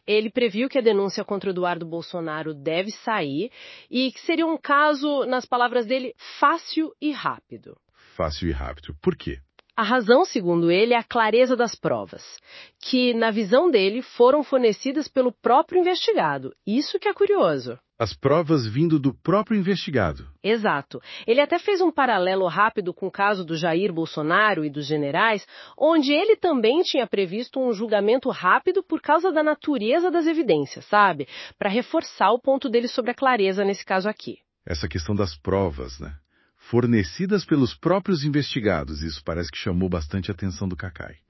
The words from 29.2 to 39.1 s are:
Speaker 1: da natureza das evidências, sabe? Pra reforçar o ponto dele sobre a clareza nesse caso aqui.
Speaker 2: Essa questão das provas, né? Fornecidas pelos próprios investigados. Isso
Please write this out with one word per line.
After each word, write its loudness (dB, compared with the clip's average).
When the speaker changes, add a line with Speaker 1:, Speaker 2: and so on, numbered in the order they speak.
Speaker 1:
da 2
natureza 0
das 0
evidências, 0
sabe? 2
Pra -2
reforçar 0
o 0
ponto 0
dele 0
sobre -4
a -4
clareza 2
nesse -2
caso -2
aqui. -10
Speaker 2:
Essa -6
questão -4
das -2
provas, -4
né? -12
Fornecidas 0
pelos 0
próprios -2
investigados. -2
Isso -8